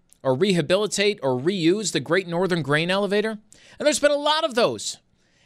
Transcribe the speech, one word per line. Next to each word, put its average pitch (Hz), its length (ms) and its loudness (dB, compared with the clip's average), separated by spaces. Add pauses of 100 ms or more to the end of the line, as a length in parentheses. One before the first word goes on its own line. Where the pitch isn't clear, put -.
(240)
or 131 100 2
rehabilitate 196 880 0
or 131 180 0
reuse 180 520 2
the 165 80 0
Great 170 280 -2
Northern 170 340 0
Grain 151 280 0
Elevator? 202 480 -2 (400)
And - 80 -2
there's 302 140 2
been 294 120 4
a 294 40 0
lot 302 280 0
of 277 120 -2
those. 151 420 -2 (480)